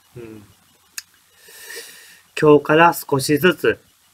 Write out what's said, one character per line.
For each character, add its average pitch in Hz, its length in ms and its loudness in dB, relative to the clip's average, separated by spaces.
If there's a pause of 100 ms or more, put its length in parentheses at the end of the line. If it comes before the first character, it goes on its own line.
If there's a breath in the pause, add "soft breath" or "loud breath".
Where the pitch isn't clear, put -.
(160)
う 123 40 -18
ん。 110 240 -20 (2000 loud breath)
今 147 200 6
日 - 20 -4
か 156 140 0
ら 165 180 4
少 - 240 -6
し 143 200 -2
ず 165 180 0
つ、 107 240 -4 (340)